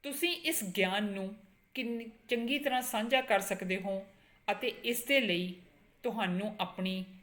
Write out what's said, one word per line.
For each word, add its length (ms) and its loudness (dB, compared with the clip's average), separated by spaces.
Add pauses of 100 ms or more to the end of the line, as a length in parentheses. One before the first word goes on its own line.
ਤੁਸੀਂ 400 -2
ਇਸ 220 0
ਗਿਆਨ 400 2
ਨੂੰ 320 -4 (380)
ਕਿੰਨੀ 320 -4 (220)
ਚੰਗੀ 300 0
ਤਰ੍ਹਾਂ 240 0
ਸਾਂਝਾ 380 2
ਕਰ 200 4
ਸਕਦੇ 360 -2
ਹੋ 300 -4 (440)
ਅਤੇ 180 0
ਇਸ 360 -2
ਦੇ 160 8
ਲਈ 340 0 (480)
ਤੁਹਾਨੂੰ 580 0
ਆਪਣੀ 440 -2 (180)